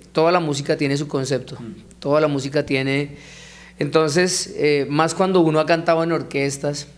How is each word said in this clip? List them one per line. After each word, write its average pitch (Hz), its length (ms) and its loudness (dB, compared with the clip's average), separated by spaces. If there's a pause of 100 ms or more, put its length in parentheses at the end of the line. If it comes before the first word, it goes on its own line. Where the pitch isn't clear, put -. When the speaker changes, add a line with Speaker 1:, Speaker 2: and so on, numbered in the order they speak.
(120)
Speaker 1:
toda 160 180 4
la 180 100 2
música 147 360 -2
tiene 143 220 0
su 147 100 -4
concepto, 131 500 -4
Speaker 2:
Mm. - 420 -16
Speaker 1:
toda 143 200 2
la 156 80 2
música 139 380 -2
tiene... 139 500 -2 (640)
Entonces, 156 800 0
eh, 143 320 2
más 160 240 2
cuando 190 260 2
uno 156 180 4
ha 156 80 2
cantado 165 380 2
en 170 80 0
orquestas 143 760 -4 (120)